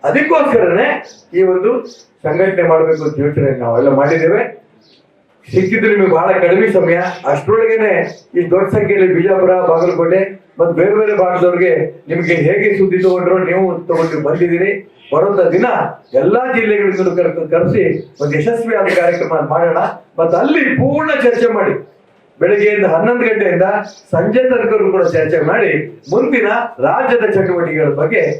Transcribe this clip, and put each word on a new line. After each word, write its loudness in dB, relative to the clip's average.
ಅದಕ್ಕೋಸ್ಕರನೇ 0
ಈ 2
ಒಂದು 0
ಸಂಘಟನೆ 0
ಮಾಡ್ಬೇಕು 2
ಅಂತ -4
ಯೋಚನೆ 0
ನಾವೆಲ್ಲ 0
ಮಾಡಿದ್ದೇವೆ. 0
ಸಿಕ್ಕಿದ್ದು 0
ನಿಮಗೆ 2
ಬಹಳ 0
ಕಡಿಮೆ 2
ಸಮಯ, 2
ಅಷ್ಟರೊಳಗೇನೆ 0
ಈ -2
ದೊಡ್ಡ 2
ಸಂಖ್ಯೆಯಲ್ಲಿ 2
ಬಿಜಾಪುರ, 2
ಬಾಗಲಕೋಟೆ 0
ಮತ್ತು 2
ಬೇರೆ 2
ಬೇರೆ 0
ಭಾಗದವ್ರಿಗೆ 0
ನಿಮಗೆ -2
ಹೇಗೆ 0
ಸುದ್ದಿ 0
ತಗೊಂಡ್ರು, 2
ನೀವು -2
ತಗೊಂಡು -2
ಬಂದಿದ್ದೀರಿ. -2
ಬರುವಂತ 2
ದಿನ 2
ಎಲ್ಲಾ 2
ಜಿಲ್ಲೆಗಳಿಂದಲೂ 0
ಕರ್-, -2
ಕರೆಸಿ 0
ಒಂದು -2
ಯಶಸ್ವಿಯಾದ -2
ಕಾರ್ಯಕ್ರಮ 0
ಮಾಡೋಣ. 0
ಮತ್ತು 2
ಅಲ್ಲಿ 2
ಪೂರ್ಣ 0
ಚರ್ಚೆ 2
ಮಾಡಿ, -2
ಬೆಳಗ್ಗೆಯಿಂದ 2
ಹನ್ನೊಂದು 0
ಗಂಟೆಯಿಂದ 0
ಸಂಜೆ 0
ತನಕನೂ 0
ಕೂಡ 0
ಚರ್ಚೆ 0
ಮಾಡಿ -2
ಮುಂದಿನ 0
ರಾಜ್ಯದ 0
ಚಟುವಟಿಕೆಗಳ 0
ಬಗ್ಗೆ -2